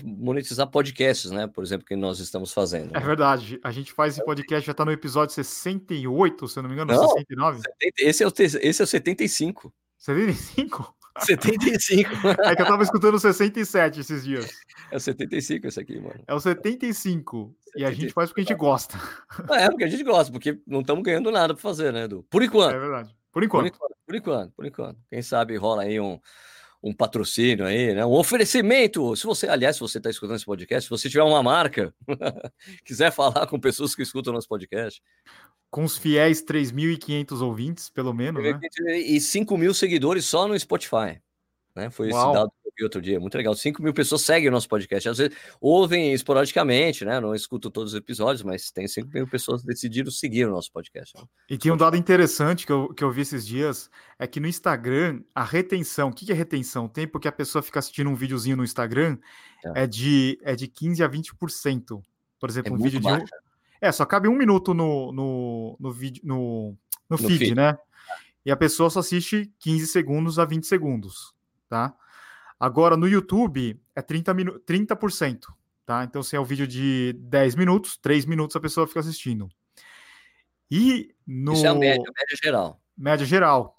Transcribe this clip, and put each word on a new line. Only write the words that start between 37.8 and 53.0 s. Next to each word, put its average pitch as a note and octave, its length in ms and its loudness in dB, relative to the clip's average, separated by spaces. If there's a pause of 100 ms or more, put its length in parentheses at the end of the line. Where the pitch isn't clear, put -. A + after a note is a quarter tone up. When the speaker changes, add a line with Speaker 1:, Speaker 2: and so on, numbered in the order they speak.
Speaker 2:
pelo B2+ 240 -4
menos, C3+ 320 -4
né? D3 160 -2 (400)
Speaker 1:
E D3 180 2
cinco G3+ 380 -2
mil F3 160 4
seguidores F3 540 0
só F3+ 200 2
no G#3 140 0
Spotify, - 600 -2 (540)
né? G#2 160 -8
Foi A2 180 -4
esse A#2 100 0
Speaker 2:
Uau. C3+ 160 6
Speaker 1:
dado G#2+ 180 4 (240)
vi G#2+ 80 -4
outro G#2 160 -4
dia, F2+ 200 0
muito F#2+ 160 -6
legal. A2 180 0
Cinco D3 280 -4
mil D3+ 120 0
pessoas D3+ 280 0
seguem D#3+ 260 4
o B2 40 2
nosso A#2+ 160 0
podcast. G2 400 -2
Às A2+ 100 -4
vezes, D3 180 0 (240)
ouvem E3 520 4
esporadicamente, C#3 920 2
né? B2 160 -2
Não G#2+ 140 -2
escuto A2+ 360 -8
todos G#2+ 220 -8
os G#2+ 60 -6
episódios, A2 440 -2
mas F#2 280 -6
tem F#2+ 180 -6
cinco B2 240 -8
mil C3 160 -4
pessoas B2+ 340 -4
que B2+ 60 -14
decidiram B2 420 -4
seguir B2 360 0
o G#2 40 0
nosso F2+ 220 -6
podcast, - 440 -16
né? - 80 -20 (240)
Speaker 2:
E C3+ 80 -6
tem D#3+ 140 0
um E3 60 4
dado E3 200 6
interessante F3 720 4
que D3 60 0
eu, C#3 200 0
que - 120 -4